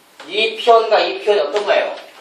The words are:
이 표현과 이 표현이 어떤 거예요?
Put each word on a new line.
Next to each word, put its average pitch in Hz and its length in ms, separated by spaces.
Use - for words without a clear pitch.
이 220 360
표현과 226 360
이 - 240
표현이 208 180
어떤 208 240
거예요? - 300